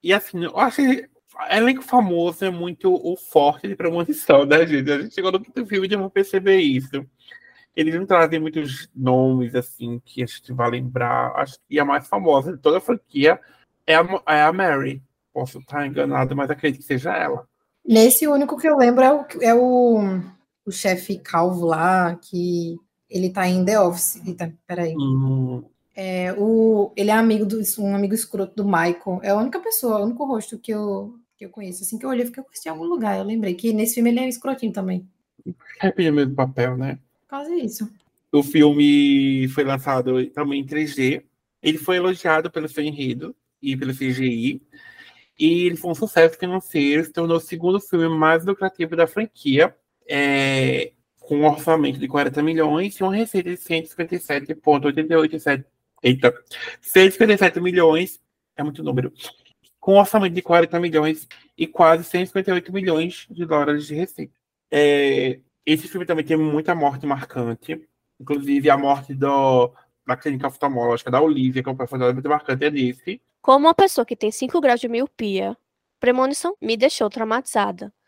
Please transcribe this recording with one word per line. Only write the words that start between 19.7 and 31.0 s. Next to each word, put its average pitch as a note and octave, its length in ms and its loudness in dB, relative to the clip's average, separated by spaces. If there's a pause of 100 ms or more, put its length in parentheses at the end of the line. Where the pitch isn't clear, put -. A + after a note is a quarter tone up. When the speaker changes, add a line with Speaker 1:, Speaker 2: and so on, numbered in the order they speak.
Speaker 2:
o G3+ 60 -10
chefe F#3 460 -4
calvo F3 480 -2
lá, E3+ 500 2
que F3 600 -6 (320)
ele F3+ 220 -4
tá F#3 160 -2
em F#3 180 2
The G#3+ 160 2
Office. - 460 0
Eita, E3+ 260 -8 (140)
peraí. E3+ 300 -6
Speaker 1:
Hum. C3 680 -2 (320)
Speaker 2:
É, F#3 420 -6
o, A3 600 2
ele G#3 140 0
é G#3+ 40 4
amigo A3 320 4
do, A3 140 -4 (180)
um G3+ 160 -2
amigo G3 200 0
escroto G3+ 420 -6
do G3+ 80 -4
Michael. F3+ 580 -2
É G3+ 80 -4
a G3+ 60 4
única B3 240 -2
pessoa, B3+ 400 -2
o G3+ 40 -2
único A#3+ 200 -4
rosto A3+ 340 -6
que - 140 -10
eu G#3 440 -8 (220)